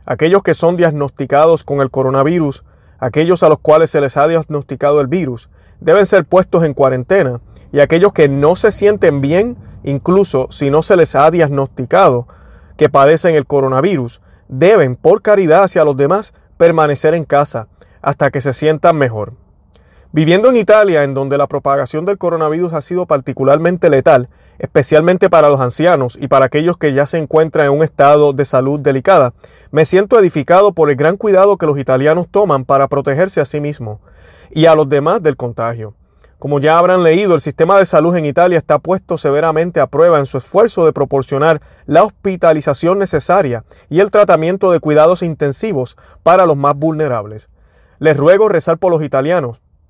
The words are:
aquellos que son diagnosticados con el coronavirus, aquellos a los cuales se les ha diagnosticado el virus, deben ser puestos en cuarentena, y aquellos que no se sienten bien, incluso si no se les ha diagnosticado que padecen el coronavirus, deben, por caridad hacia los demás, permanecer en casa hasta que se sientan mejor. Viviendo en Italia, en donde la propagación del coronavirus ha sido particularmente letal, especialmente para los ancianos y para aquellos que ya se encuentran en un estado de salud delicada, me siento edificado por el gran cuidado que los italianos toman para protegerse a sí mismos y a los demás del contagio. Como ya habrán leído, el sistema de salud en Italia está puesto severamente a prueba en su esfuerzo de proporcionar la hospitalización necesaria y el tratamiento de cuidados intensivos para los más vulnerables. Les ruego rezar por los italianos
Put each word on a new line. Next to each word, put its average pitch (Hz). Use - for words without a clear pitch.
aquellos 165
que 165
son 175
diagnosticados 151
con 143
el 135
coronavirus, 135
aquellos 156
a 165
los 156
cuales 156
se 151
les 139
ha 147
diagnosticado 147
el 135
virus, 131
deben 185
ser 185
puestos 180
en 147
cuarentena, 131
y 143
aquellos 170
que 151
no 143
se 208
sienten 196
bien, 185
incluso 143
si 139
no 156
se 196
les 156
ha 143
diagnosticado 139
que 147
padecen 151
el 143
coronavirus, 135
deben, 147
por 180
caridad 196
hacia 180
los 143
demás, 160
permanecer 156
en 165
casa 139
hasta 139
que 135
se 135
sientan 156
mejor. 113
Viviendo 170
en 254
Italia, 208
en 139
donde 139
la 143
propagación 143
del 202
coronavirus 165
ha 147
sido 180
particularmente 147
letal, 135
especialmente 165
para 156
los 143
ancianos 131
y 135
para 135
aquellos 160
que 147
ya 139
se 170
encuentran 156
en 139
un 151
estado 147
de 135
salud 135
delicada, 135
me 151
siento 196
edificado 180
por 156
el 139
gran 156
cuidado 196
que 160
los 143
italianos 139
toman 165
para 139
protegerse 143
a 143
sí 147
mismos 135
y 156
a 160
los 151
demás 151
del 156
contagio. 117
Como 143
ya 156
habrán 180
leído, 175
el 147
sistema 165
de 190
salud 170
en 160
Italia 170
está 147
puesto 175
severamente 160
a 135
prueba 160
en 139
su -
esfuerzo 185
de 151
proporcionar 139
la 156
hospitalización 170
necesaria 165
y 160
el 202
tratamiento 190
de 170
cuidados 156
intensivos 151
para 185
los 156
más 143
vulnerables. 139
Les 151
ruego 190
rezar 165
por 185
los 160
italianos 139